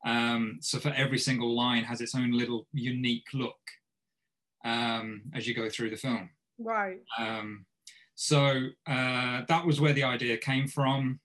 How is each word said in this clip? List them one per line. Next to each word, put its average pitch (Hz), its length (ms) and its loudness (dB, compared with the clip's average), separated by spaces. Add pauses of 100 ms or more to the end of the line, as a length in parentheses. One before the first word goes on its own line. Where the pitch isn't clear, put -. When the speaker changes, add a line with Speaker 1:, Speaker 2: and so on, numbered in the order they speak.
Speaker 1:
Um, 117 540 0
so - 180 -2
for 147 120 0
every 131 280 2
single 120 380 0
line 120 280 2
has 117 160 -6
its 117 140 -6
own 123 180 2
little 120 400 0
unique 123 600 0
look, 127 240 -4 (1080)
um, 113 580 -2 (120)
as 113 140 -4
you 117 60 0
go 113 140 -2
through 113 220 -4
the 110 60 -8
film. 107 340 -4 (280)
Speaker 2:
Right. 214 420 -4 (180)
Speaker 1:
Um, 107 460 -6 (500)
so, 139 540 4 (180)
uh, 127 640 -2
that 170 160 4
was 147 160 4
where 147 140 6
the 139 100 2
idea 120 320 0
came 135 320 0
from. 135 560 0